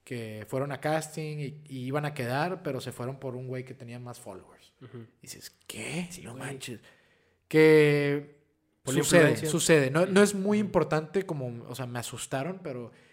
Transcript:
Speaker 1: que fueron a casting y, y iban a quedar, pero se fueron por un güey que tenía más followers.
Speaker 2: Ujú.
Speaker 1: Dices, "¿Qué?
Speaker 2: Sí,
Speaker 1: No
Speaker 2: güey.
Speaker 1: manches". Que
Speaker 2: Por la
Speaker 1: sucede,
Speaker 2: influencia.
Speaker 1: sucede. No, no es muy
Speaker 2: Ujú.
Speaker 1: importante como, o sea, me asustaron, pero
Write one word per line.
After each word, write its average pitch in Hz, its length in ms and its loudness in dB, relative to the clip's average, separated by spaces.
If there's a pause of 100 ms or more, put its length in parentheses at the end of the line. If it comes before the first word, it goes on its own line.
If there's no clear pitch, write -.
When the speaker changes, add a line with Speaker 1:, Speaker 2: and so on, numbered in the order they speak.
Speaker 1:
que 110 440 -10
fueron 139 240 -4
a 131 80 -8
casting 156 580 -4
y, 147 300 -10
y 135 180 -12
iban 147 180 -2
a 147 100 -4
quedar, 147 480 -2
pero 131 180 -6
se 120 120 -10
fueron 131 260 -8
por 127 180 -8
un 127 120 -10
güey 127 160 -8
que 131 100 -16
tenía 120 240 -14
más 123 220 -14
followers. - 520 -20 (100)
Speaker 2:
Ujú. 117 240 -16 (160)
Speaker 1:
Dices, - 280 -18 (160)
"¿Qué? 139 440 -8
Speaker 2:
Sí, - 120 -16
Speaker 1:
No 117 100 -14
Speaker 2:
güey. 135 100 -12
Speaker 1:
manches". 135 380 -10 (680)
Que 147 880 6 (460)
Speaker 2:
Por 131 120 -4
la - 80 2
Speaker 1:
sucede, 175 200 6
Speaker 2:
influencia. 135 280 4
Speaker 1:
sucede. 151 400 4
No, 165 160 2
no 196 160 6
es 208 120 4
muy 208 240 0
Speaker 2:
Ujú. 208 80 0
Speaker 1:
importante 160 600 0
como, 123 420 -6
o 127 60 -10
sea, 127 120 -8
me 123 120 -8
asustaron, 135 640 -6
pero 123 280 -10 (220)